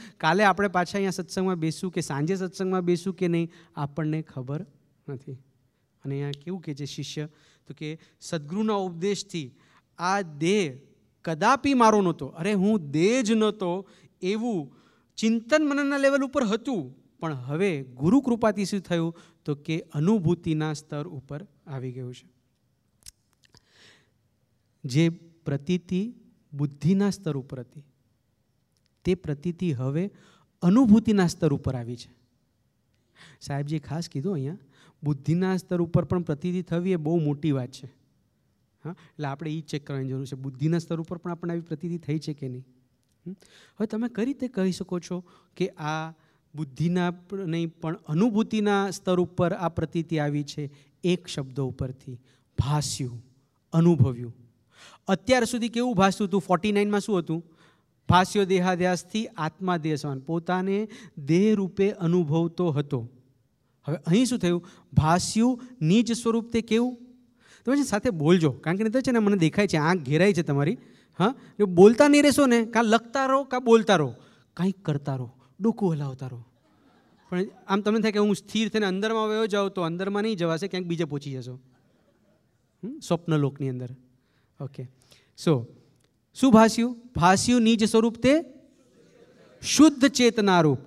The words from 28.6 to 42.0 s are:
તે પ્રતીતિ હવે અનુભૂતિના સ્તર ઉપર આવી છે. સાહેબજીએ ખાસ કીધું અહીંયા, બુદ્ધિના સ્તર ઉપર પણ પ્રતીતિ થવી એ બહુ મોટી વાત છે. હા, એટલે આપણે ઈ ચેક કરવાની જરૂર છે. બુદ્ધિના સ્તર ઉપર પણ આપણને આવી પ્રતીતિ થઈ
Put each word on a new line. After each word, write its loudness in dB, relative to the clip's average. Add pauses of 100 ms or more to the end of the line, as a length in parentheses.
તે 0
પ્રતીતિ -6
હવે -4 (500)
અનુભૂતિના 6
સ્તર 0
ઉપર -4
આવી -8
છે. -20 (1300)
સાહેબજીએ -6
ખાસ -8
કીધું -4
અહીંયા, -6 (460)
બુદ્ધિના 0
સ્તર -2
ઉપર 0
પણ -2
પ્રતીતિ -4
થવી -2
એ 2
બહુ 0
મોટી 0
વાત -2
છે. -20 (840)
હા, -10
એટલે -12
આપણે -8
ઈ -6
ચેક -10
કરવાની -6
જરૂર -6
છે. -12
બુદ્ધિના -2
સ્તર -6
ઉપર -10
પણ -10
આપણને -6
આવી -4
પ્રતીતિ -8
થઈ -4